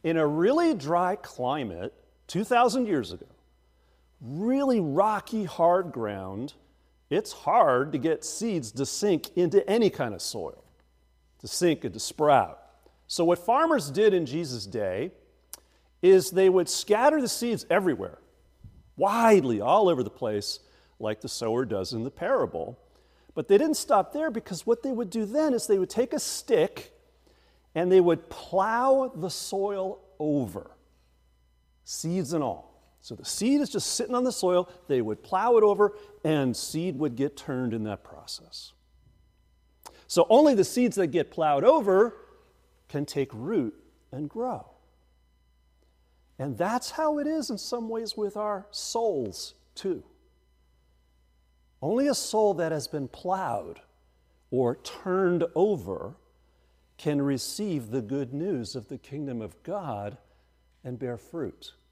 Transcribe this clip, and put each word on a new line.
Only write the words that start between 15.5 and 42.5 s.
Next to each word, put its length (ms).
is 300
they 180
would 180
scatter 540
the 60
seeds 420
everywhere, 480
widely, 640
all 260
over 140
the 80
place, 520
like 220
the 80
sower 340
does 300
in 100
the 60
parable. 680
But 120
they 120
didn't 180
stop 360
there, 180
because 340
what 160
they 100
would 200
do 140
then 280
is 140
they 100
would 140
take 220
a 60
stick 720
and 160
they 100
would 280
plow 840
the 160
soil 680
over, 540
seeds 500
and 100
all. 400
So 160
the 80
seed 380
is 80
just 240
sitting 220
on 80
the 80
soil, 380
they 140
would 220
plow 340
it 60
over, 320
and 340
seed 400
would 180
get 220
turned 360
in 100
that 200
process. 720
So 220
only 260
the 80
seeds 340
that 100
get 240
plowed 320
over 520